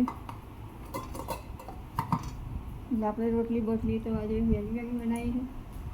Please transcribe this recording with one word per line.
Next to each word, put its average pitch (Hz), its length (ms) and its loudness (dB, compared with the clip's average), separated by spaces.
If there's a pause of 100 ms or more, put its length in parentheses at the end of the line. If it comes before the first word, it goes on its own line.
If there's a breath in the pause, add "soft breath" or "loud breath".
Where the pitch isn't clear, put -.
(2750)
એટલે 214 220 2
આપણે 226 240 4
રોટલી 233 300 4
બોટલી 226 400 2
તો 226 100 -2
આજે 220 300 2
વહેલી 220 340 4
વહેલી 240 240 -2
બનાવી 233 340 2
છે. 254 100 2 (520)